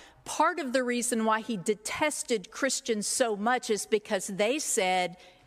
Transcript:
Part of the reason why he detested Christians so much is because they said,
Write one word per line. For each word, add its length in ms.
Part 360
of 120
the 120
reason 400
why 160
he 160
detested 960
Christians 560
so 260
much 360
is 160
because 420
they 300
said, 580